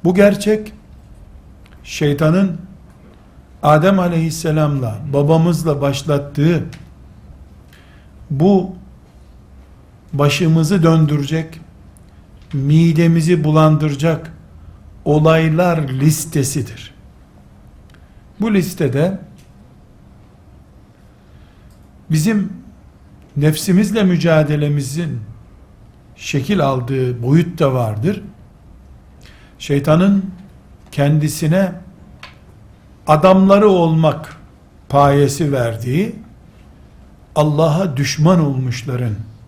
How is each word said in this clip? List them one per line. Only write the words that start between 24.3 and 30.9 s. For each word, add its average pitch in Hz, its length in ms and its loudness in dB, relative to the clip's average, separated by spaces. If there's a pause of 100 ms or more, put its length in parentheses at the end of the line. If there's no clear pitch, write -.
şekil 151 440 -4
aldığı 127 640 -4
boyut 160 360 0
da 139 160 0
vardır. 120 480 -4 (1400)
Şeytanın 160 720 0 (640)